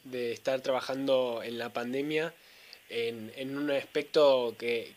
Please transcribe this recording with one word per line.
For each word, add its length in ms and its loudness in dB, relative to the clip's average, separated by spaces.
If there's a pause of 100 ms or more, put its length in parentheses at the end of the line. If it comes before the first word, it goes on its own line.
de 300 -4
estar 280 -2
trabajando 840 0
en 160 -6
la 100 -6
pandemia 640 -2 (560)
en, 480 -4
en 200 -6
un 140 -2
aspecto 880 4
que, 380 -4